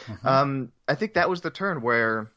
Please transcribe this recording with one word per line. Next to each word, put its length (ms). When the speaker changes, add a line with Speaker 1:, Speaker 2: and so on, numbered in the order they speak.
Speaker 1:
Mm-hmm. 220
Speaker 2:
Um, 440
I 80
think 180
that 160
was 120
the 80
turn 320
where 560